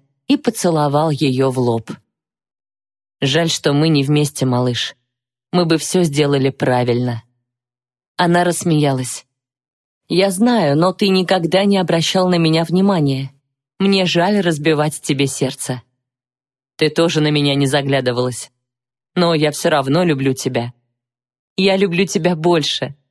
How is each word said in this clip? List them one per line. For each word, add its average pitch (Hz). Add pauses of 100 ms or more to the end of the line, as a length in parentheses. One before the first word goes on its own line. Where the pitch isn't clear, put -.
(300)
и 285
поцеловал 156
ее 135
в 127
лоб. 117 (1300)
"Жаль, 156
что -
мы 147
не 147
вместе, 147
малыш. 123 (560)
Мы 175
бы 160
все 180
сделали 143
правильно". 123 (960)
Она 180
рассмеялась. 147 (840)
"Я 185
знаю, 190
но 180
ты 202
никогда 185
не 202
обращал 170
на 180
меня 160
внимания. 160 (480)
Мне 196
жаль 175
разбивать 151
тебе 139
сердце". 127 (920)
"Ты 156
тоже 160
на 151
меня 143
не 139
заглядывалась. 127 (640)
Но 170
я 151
все -
равно 147
люблю 135
тебя. 123 (840)
Я 190
люблю 190
тебя 175
больше". 156 (180)